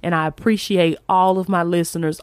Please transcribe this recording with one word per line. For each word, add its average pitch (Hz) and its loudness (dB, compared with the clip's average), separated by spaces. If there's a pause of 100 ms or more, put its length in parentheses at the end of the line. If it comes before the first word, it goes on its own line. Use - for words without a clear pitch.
and 170 -2
I 156 0
appreciate 180 0 (100)
all 190 2
of 185 -4
my 185 0
listeners 170 -2